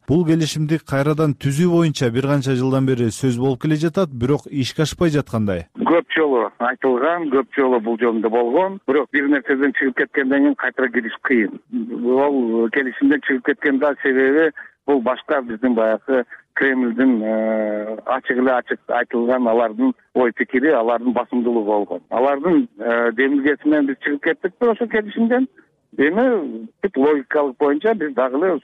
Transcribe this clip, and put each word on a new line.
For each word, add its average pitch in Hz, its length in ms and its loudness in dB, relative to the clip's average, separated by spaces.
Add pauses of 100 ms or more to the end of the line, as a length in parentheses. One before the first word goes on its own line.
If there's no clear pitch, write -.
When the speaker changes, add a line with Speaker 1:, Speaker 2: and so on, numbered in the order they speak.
Speaker 1:
Бул 165 200 2
келишимди 156 500 0
кайрадан 147 560 -2
түзүү 147 380 0
боюнча 156 400 2
бир 127 180 -2
канча 135 240 0
жылдан 131 320 0
бери 120 240 0
сөз 120 320 -2
болуп 131 220 -2
келе 156 180 0
жатат, 165 320 -2
бирок 127 380 -2
ишке 139 320 -2
ашпай 165 260 0
жаткандай. 107 560 -2 (160)
Speaker 2:
Көп 160 320 2
жолу 131 460 0
айтылган, 135 760 -2
көп 131 140 2 (100)
жолу 127 240 2
бул 113 160 -2
жөнүндө 113 320 0
болгон, 143 560 0
бирок 135 260 0
бир 143 220 0
нерседен 135 400 0
чыгып 131 240 -2
кеткенден 139 460 0
кийин 143 120 2
кайтара 127 340 -4
кириш 117 340 -6
кыйын. 110 340 0 (480)
Ол 123 640 0
келишимден 139 560 0
чыгып 135 220 -2
кеткен 139 320 0
да 143 240 0
себеби 135 480 2 (340)
бул 139 160 2
башка 127 400 -2
биздин 120 340 -2
баягы 110 500 0 (340)
Кремлдин, 127 640 2
э, 110 840 -2
ачык 127 320 -2
эле 127 140 2
ачык 123 360 -2
айтылган 120 600 0
алардын 117 460 2 (200)
ой 123 200 2
пикири, 135 420 0
алардын 117 380 0
басымдуулугу 120 520 -2
болгон. 101 440 -2
Алардын, 139 580 2 (120)
э, 117 340 0
демилгеси 139 520 0
менен 151 220 2
биз 135 160 -4
чыгып 147 200 -4
кеттикпи 175 420 -2
ошо 226 220 0
келишимден? 226 600 0 (500)
Эми 151 720 0 (160)
бүт - 140 -4
логикалык 143 600 0
боюнча 151 360 2
биз 151 200 -4
дагы 127 240 -2
эле 170 260 0